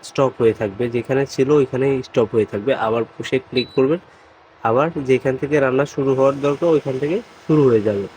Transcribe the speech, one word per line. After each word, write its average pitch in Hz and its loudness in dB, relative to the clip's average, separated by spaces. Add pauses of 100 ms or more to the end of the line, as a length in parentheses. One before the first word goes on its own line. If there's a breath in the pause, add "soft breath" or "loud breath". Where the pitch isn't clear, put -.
স্টপ 135 0
হয়ে 113 4
থাকবে, 104 -4 (100)
যেখানে 131 -2 (120)
ছিল 131 0 (120)
ওইখানেই 135 0 (140)
স্টপ 113 0
হয়ে 107 2
থাকবে। 113 -4 (140)
আবার 113 -2 (120)
পুশে 123 -6 (120)
ক্লিক 127 -4
করবেন, 143 2 (680 soft breath)
আবার 127 2 (240)
যেখান 131 2
থেকে 147 -2
রান্না 131 2 (100)
শুরু 135 0
হওয়ার 139 2 (100)
দরকার 143 0
ওইখান 139 0
থেকে 156 -2 (300)
শুরু 151 4
হয়ে 113 4
যাবে। 101 -2 (100)